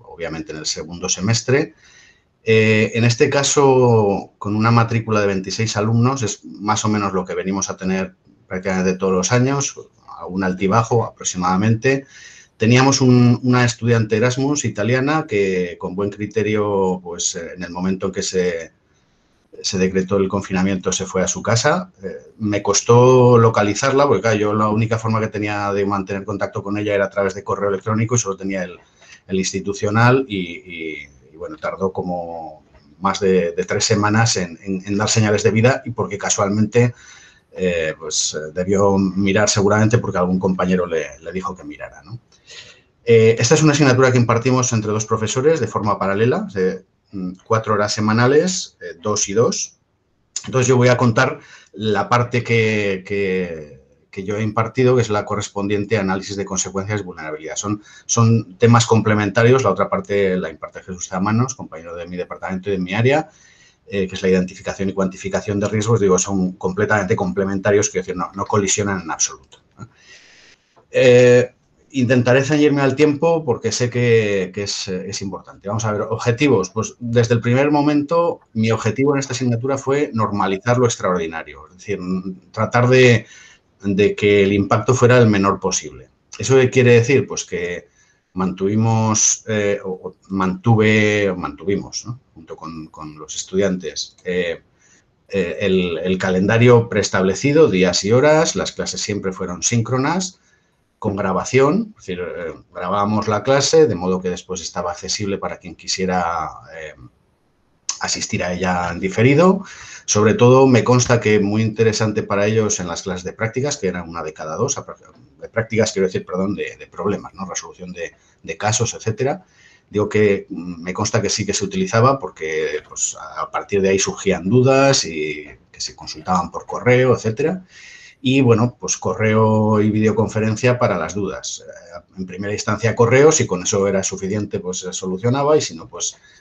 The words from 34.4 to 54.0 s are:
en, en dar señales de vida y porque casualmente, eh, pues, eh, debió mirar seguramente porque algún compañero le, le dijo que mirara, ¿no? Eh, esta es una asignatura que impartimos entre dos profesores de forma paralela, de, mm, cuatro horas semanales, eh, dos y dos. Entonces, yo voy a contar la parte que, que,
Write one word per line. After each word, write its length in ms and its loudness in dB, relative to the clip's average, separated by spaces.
en, 240 -6
en 120 -4
dar 120 -2
señales 320 2
de 80 2
vida 360 2
y 40 -10
porque 300 -6
casualmente, 720 0
eh, 460 -2
pues, 380 -6
eh, 180 -8
debió 460 2
mirar 500 2
seguramente 480 2
porque 220 -4
algún 180 0
compañero 480 0
le, 340 -6
le 120 -14
dijo 240 -8
que 80 -18
mirara, 400 -16
¿no? 160 -16
Eh, 300 8
esta 160 4
es 80 4
una 80 6
asignatura 400 4
que 60 4
impartimos 560 2
entre 180 -2
dos 140 -2
profesores 540 0
de 80 -2
forma 300 -2
paralela, 560 0
de, 300 -2
mm, 180 -8
cuatro 280 0
horas 200 0
semanales, 880 0
eh, 200 -14
dos 280 -4
y 40 -8
dos. 440 -2
Entonces, 220 -2
yo 80 4
voy 140 4
a 80 4
contar 420 2
la 380 -2
parte 340 0
que, 640 0
que, 720 -4